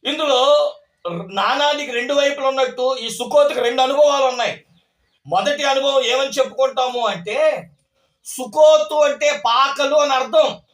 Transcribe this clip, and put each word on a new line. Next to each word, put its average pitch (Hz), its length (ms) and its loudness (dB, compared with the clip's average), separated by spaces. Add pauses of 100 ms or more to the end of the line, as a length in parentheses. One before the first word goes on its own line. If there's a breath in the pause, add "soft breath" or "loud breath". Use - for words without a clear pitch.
ఇందులో 294 680 0 (580)
నాణానికి 277 600 -2
రెండు 247 220 -4
వైపులు 285 320 0
ఉన్నట్టు 262 500 -2
ఈ 226 140 -8
సుకోతుకి 285 500 0
రెండు 254 220 0
అనుభవాలు 277 420 2
ఉన్నాయి. 240 400 -4 (640)
మొదటి 285 360 0
అనుభవం 269 420 0
ఏమని 262 240 0
చెప్పుకుంటాము 254 800 -2
అంటే, 208 640 -2 (540)
సుకోతు 302 720 2
అంటే 294 520 0
పాకలు 269 480 0
అని 294 200 2
అర్థం. 262 460 0 (140)